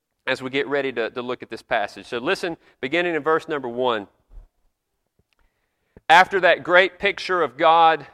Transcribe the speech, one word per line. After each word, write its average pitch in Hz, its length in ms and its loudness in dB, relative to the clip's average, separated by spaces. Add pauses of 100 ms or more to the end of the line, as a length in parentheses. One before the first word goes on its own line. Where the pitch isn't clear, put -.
(260)
as 127 160 -4
we 131 80 -10
get 135 160 -2
ready 135 260 -4
to, 117 180 -4
to 127 120 -10
look 123 200 -10
at 113 80 -18
this 113 120 -14
passage. 101 440 -4
So 123 120 -8
listen, 170 380 -6 (240)
beginning 170 340 -4
in 147 80 -4
verse 156 260 -2
number 139 200 -6
one. 120 400 -2 (2000)
"After 180 320 4
that 165 240 2
great 180 340 4
picture 185 440 -2
of 123 140 -4
God 160 580 4